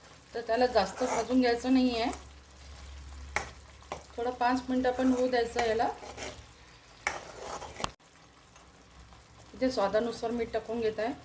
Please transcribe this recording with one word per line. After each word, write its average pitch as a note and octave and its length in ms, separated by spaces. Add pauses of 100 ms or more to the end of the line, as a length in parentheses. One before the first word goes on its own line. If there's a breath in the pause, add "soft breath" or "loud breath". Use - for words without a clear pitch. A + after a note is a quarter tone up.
(340)
तर A#3 80
त्याला A#3 240
जास्त A3 380
भाजून B3 380
घ्यायचं B3 320
नाही B3+ 280
आहे, C4 100 (2000)
थोडं A#3+ 140
पाच B3+ 380
मिनटं B3+ 220
पण C4 220
होऊ B3+ 160
द्यायचं A#3+ 380
याला. A3+ 200 (3750)
इथे B3+ 180
स्वादानुसार A3+ 600
मीठ A#3 220
टाकून A3+ 280
घेत G#3+ 180
आहे. A#3 140 (120)